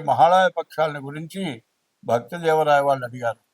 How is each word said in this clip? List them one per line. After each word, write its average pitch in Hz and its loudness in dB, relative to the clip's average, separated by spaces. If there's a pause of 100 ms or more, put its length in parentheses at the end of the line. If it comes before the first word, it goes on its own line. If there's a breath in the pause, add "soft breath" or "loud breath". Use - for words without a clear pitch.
మహాలయ 165 4
పక్షాలని 156 -6
గురించి 156 -12 (640)
భక్తి 120 -4
దేవరాయ 156 2
వాళ్ళు 139 0
అడిగారు. 120 -8 (140)